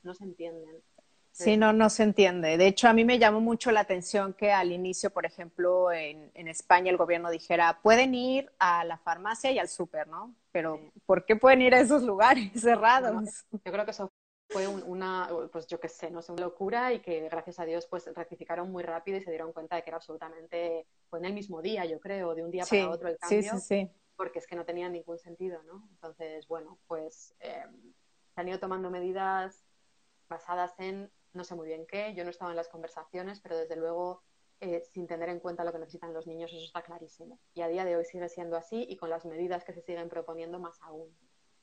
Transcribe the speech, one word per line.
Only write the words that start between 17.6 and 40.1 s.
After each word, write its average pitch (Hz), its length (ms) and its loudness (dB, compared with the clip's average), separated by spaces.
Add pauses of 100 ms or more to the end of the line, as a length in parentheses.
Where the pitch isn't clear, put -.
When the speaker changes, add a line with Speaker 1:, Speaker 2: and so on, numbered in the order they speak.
Speaker 1:
Dios 170 220 -6
pues 170 260 -10
rectificaron 175 580 -10
muy 180 120 -8
rápido 165 340 -6
y 190 40 -6
se 185 80 -14
dieron 165 240 -8
cuenta 165 240 -8
de 165 60 -6
que 160 80 -12
era 165 60 -8
absolutamente, 165 880 -8 (220)
fue 170 100 -8
en 175 60 -8
el 190 80 -6
mismo 202 280 -10
día, 185 240 -4
yo 160 140 -6
creo, 190 360 -6
de 165 80 -8
un 170 80 -8
día 180 140 -6
para 190 240 2
Speaker 2:
Sí, - 0 -
Speaker 1:
otro 170 180 -6
el 165 140 -6
Speaker 2:
sí, 202 220 0
sí, 202 60 -6
Speaker 1:
cambio, 208 100 -4
Speaker 2:
sí. 196 300 -2 (280)
Speaker 1:
porque 175 220 -8
es - 80 -18
que 175 80 -12
no 170 100 -8
tenía 175 240 -8
ningún 170 300 -12
sentido, 170 440 -12
¿no? 190 280 -20
Entonces, 160 560 -16
bueno, 160 400 -12
pues, 160 520 -12
em, - 540 -16 (400)
se 180 80 -10
han 180 80 -8
ido 185 100 -8
tomando 185 300 -6
medidas 190 760 -6 (640)
basadas 180 520 -6
en 196 320 -10 (220)
no 180 100 -12
sé 175 120 -14
muy 160 120 -12
bien 160 180 -10
qué, 208 300 -8
yo 180 80 -10
no 175 60 -8
estaba 175 220 -12
en 170 60 -8
las 165 100 -8
conversaciones, 175 720 -14
pero 170 160 -8
desde 165 180 -6
luego, 175 480 -6 (360)
eh, 175 220 -6 (100)
sin 175 160 -10
tener 170 220 -8
en 175 100 -10
cuenta 175 240 -10
lo 170 80 -4
que 165 80 -10
necesitan 165 340 -14
los 165 140 -10
niños, 165 240 -12
eso 165 140 -16
está 170 160 -12
clarísimo. 170 580 -20 (140)
Y 170 80 -10
a 170 60 -4
día 180 180 -4
de 175 100 -2
hoy 170 100 -2
sigue 175 240 -10
siendo 170 280 -8
así 226 320 -8
y 190 80 -14
con 170 120 -12
las 165 160 -8
medidas 175 380 -6
que 180 100 -16
se 170 80 -18
siguen 170 280 -10
proponiendo 165 500 -10